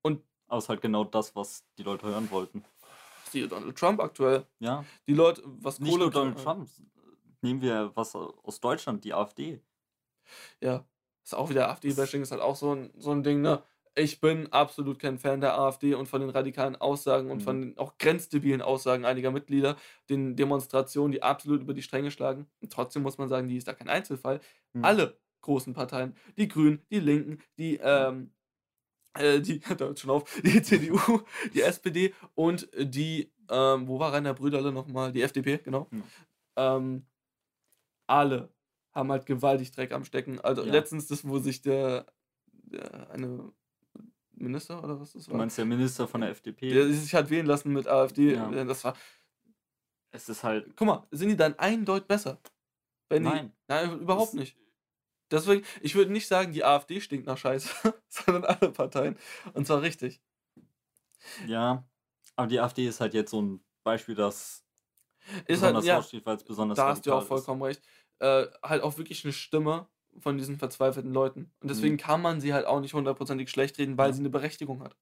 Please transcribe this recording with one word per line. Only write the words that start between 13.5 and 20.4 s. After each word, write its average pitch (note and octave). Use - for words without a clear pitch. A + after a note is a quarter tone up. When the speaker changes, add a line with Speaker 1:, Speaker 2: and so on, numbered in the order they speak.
Speaker 1:
Ich D3+
bin D#3+
absolut C#3
kein C3+
Fan C#3
der C3+
A C3+
F C3
D C#3+
und C3
von C#3
den C3+
radikalen C3+
Aussagen C3+
und C3+
Speaker 2:
Mhm. -
Speaker 1:
von C3
den B2
auch -
grenzdebilen C#3+
Aussagen B2+
einiger B2+
Mitglieder, C#3
den C3+
Demonstrationen, C#3